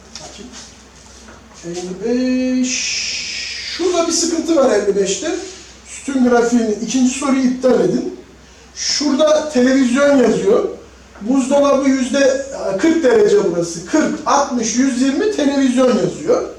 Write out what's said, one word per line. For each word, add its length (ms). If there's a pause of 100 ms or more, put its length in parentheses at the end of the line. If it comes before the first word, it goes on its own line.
(220)
Bakayım. 300 (1120)
Elli 960
beş. 160 (1000)
Şurada 300
bir 40
sıkıntı 440
var 160
elli 240
beşte. 400 (520)
Sütun 420
grafiğini, 520
ikinci 320
soruyu 300
iptal 360
edin. 380 (580)
Şurada 760
televizyon 680
yazıyor. 520 (520)
Buzdolabı 680
yüzde, 560 (300)
e, 20
kırk 260
derece 340 (140)
burası. 340
Kırk, 400
altmış, 500
yüz 260
yirmi 300
televizyon 560
yazıyor. 720